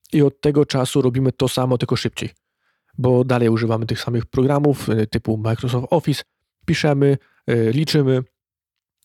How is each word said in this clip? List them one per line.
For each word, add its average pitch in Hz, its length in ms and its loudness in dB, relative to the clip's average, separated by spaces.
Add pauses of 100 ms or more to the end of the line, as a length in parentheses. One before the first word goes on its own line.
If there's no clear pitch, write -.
(120)
i 156 100 2
od 139 180 0
tego 147 260 2
czasu 131 360 0
robimy 127 300 0
to 131 160 -2
samo, 127 300 0
tylko 120 180 -2
szybciej, - 340 -6 (680)
bo 127 260 2
dalej 123 240 2
używamy 113 380 0
tych 110 140 -6
samych 120 260 -4
programów, 143 640 0
e, 110 160 0
typu 113 300 -4
Microsoft 120 540 -4
Office, 156 320 -2 (440)
piszemy, 143 520 2 (280)
e, 113 260 0
liczymy, 135 500 0 (840)